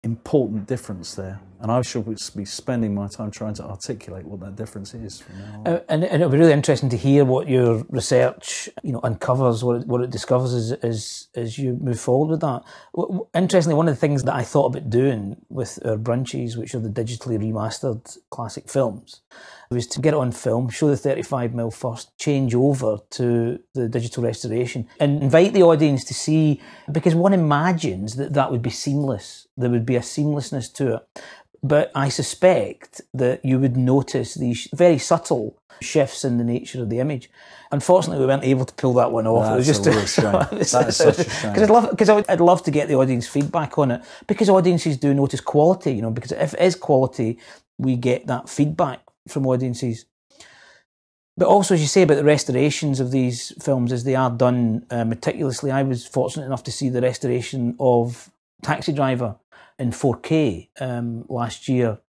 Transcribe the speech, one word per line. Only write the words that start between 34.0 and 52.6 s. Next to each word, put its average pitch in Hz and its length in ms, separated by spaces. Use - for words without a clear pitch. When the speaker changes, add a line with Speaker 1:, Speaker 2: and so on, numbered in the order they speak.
Speaker 2:
these 120 400
very 170 240
subtle 127 600
shifts - 460
in 120 120
the 120 60
nature 120 380
of 113 80
the 113 100
image. 135 300
Unfortunately, 160 480
we 135 60
weren't 135 180
able 131 220
to - 80
pull 131 220
that 120 180
one 113 120
off. 110 280
It - 20
was 127 120
Speaker 1:
That's 147 120
Speaker 2:
just 98 80
Speaker 1:
a - 40
real 107 140
Speaker 2:
<laughs> 101 360
Speaker 1:
shame. - 80
That - 40
is 110 80
such - 220
a 147 100
shame. 104 240
Speaker 2:
'Cause 196 100
I'd 208 60
love, 220 280
'cause 202 120
I 214 60
would, 208 120
I'd 180 140
love 175 220
to 160 80
get 143 180
the 147 60
audience 131 300
feedback 143 520
on 139 140
it, 120 100
because 202 220
audiences 175 480
do 139 160
notice 139 260
quality, 160 540
you 107 80
know, 113 100
because 117 220
if - 220
it - 40
is 180 160
quality, 127 600
we 131 180
get 123 320
that 127 220
feedback 147 500
from 135 180
audiences. 123 600
But 175 100
also, 196 280
as 160 60
you 147 60
say 190 140
about 156 140
the 147 80
restorations 143 760